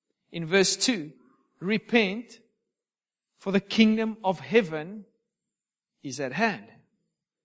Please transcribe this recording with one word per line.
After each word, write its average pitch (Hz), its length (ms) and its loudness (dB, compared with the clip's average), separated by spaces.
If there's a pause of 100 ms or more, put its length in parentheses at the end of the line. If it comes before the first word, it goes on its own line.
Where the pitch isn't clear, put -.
(340)
In 170 120 -8
verse 185 300 2
two, 165 380 -2 (480)
"Repent, 214 760 -2 (1000)
for 196 160 -6
the 190 80 4
kingdom 220 600 2
of 190 200 -2
heaven 175 640 -2 (960)
is 135 160 -10
at 131 140 -6
hand." 180 320 -2 (800)